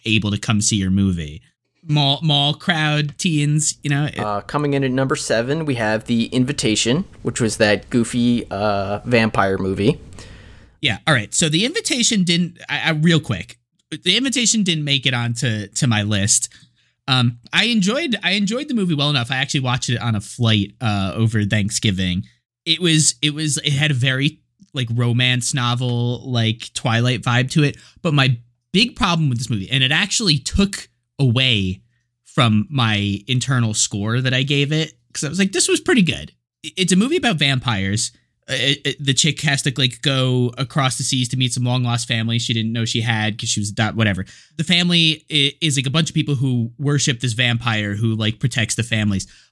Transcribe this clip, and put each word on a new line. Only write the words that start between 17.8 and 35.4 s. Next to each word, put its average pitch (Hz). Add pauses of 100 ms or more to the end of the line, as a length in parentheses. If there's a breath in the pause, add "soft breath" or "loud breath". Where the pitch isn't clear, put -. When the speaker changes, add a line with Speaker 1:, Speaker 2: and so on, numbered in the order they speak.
Speaker 1:
I 180
enjoyed 214
the 277
movie 180
well 143
enough. 123
I 131
actually 139
watched 127
it 123
on 113
a 101
flight, 110
uh, 101
over 110
Thanksgiving. 98 (400 soft breath)
It 160
was, 156
it 147
was, 151
it 147
had 151
a 147
very, 135 (340)
like, 127
romance 123
novel, 120
like, 113
Twilight 117
vibe 127
to 156
it. 139 (260 loud breath)
But 160
my 131 (360)
big 247
problem 170
with 120
this 123
movie, 95
and 135
it 131
actually 180
took - (300)
away 117 (440)
from 110
my 104
internal 123
score 110
that 127
I 131
gave 143
it, 156 (180)
'cause -
I 147
was 170
like, 196